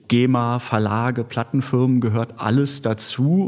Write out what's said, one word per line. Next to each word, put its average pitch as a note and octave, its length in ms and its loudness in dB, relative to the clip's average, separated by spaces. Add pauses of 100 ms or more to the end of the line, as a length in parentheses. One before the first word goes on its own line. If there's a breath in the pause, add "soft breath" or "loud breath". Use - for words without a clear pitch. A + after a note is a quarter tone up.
gema, A#2+ 500 2
Verlage, A#2 680 -2
Plattenfirmen, B2+ 760 0
gehört A2+ 360 -2
alles C3 440 0
dazu C#3 640 0